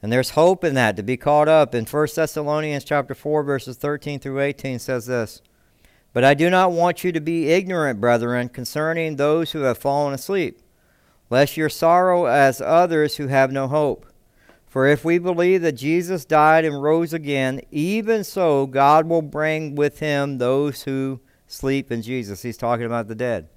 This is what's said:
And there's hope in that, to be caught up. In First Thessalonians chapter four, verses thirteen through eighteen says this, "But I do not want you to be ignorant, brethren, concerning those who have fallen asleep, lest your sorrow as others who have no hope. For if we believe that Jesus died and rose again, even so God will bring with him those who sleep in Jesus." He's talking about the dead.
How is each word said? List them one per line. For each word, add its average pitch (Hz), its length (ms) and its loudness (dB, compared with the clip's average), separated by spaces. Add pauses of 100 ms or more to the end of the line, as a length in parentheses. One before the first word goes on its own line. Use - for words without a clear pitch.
And 104 100 -4
there's 123 200 0
hope 180 340 4
in 147 100 0
that, 113 220 2
to 107 60 -6
be 123 120 -2
caught 147 320 2
up. 156 260 4
In 113 120 -2
First 151 320 -2
Thessalonians 151 680 -4
chapter 143 320 -2
four, 151 280 -2
verses 131 340 -4
thirteen 143 420 -6
through 135 220 -6
eighteen 139 380 -4
says 123 260 -6
this, 120 360 -4 (720)
"But 123 100 2
I 139 100 8
do 160 160 2
not 185 240 4
want 170 300 0
you 180 100 -2
to 160 80 -4
be 160 280 -2
ignorant, 160 520 0
brethren, 120 480 0
concerning 156 680 -4
those 151 380 0
who 156 80 -4
have 127 160 0
fallen 143 360 -2
asleep, 165 460 -4 (720)
lest 135 260 2
your 156 140 -2
sorrow 175 560 2
as 135 340 4
others 160 560 2
who 147 120 -6
have 135 260 2
no 135 160 -4
hope. 147 360 -2 (600)
For 131 180 0
if 147 200 2
we 170 120 2
believe 180 440 2
that 165 120 0
Jesus 165 520 -4
died 156 400 4
and 143 180 -4
rose 160 300 2
again, 139 480 -2 (100)
even 208 540 -2
so 147 420 0
God 143 400 4
will 165 140 2
bring 156 540 -4
with 147 240 -2
him 143 400 -2
those 135 440 -2
who 135 380 -6 (260)
sleep 135 420 -4
in 117 120 -4
Jesus." 107 400 -8
He's 120 160 -10
talking 120 280 -4
about 117 220 -6
the 113 80 -10
dead. 110 420 -6